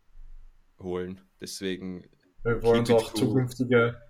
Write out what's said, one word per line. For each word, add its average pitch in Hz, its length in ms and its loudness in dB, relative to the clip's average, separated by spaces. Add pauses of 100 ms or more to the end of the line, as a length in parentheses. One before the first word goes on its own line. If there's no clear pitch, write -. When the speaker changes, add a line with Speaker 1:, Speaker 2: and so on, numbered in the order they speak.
(800)
Speaker 1:
holen, 90 420 -6 (180)
deswegen 92 680 -8 (340)
Speaker 2:
Wir 117 200 0
wollen 117 200 4
Speaker 1:
keep 120 140 4
it 110 60 6
Speaker 2:
auch - 100 -10
Speaker 1:
cool. 107 60 -4
Speaker 2:
zukünftige, 120 920 2